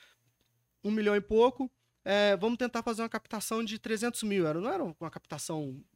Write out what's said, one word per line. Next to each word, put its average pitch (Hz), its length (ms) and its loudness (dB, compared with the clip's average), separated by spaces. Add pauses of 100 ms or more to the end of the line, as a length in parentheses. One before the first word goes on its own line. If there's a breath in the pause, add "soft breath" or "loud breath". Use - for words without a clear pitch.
(840 soft breath)
um 208 80 -2
milhão 208 240 2
e 202 60 2
pouco, 247 500 4 (340)
é, 202 320 4
vamos 226 220 0
tentar 233 240 -2
fazer 226 180 -4
uma 226 80 -4
captação 220 540 -6
de 214 160 -6
trezentos 220 420 -2
mil. 196 240 2
Era, 156 160 0
não 247 100 -2
era 359 120 -2
uma 165 260 -6
captação 147 720 -8 (140)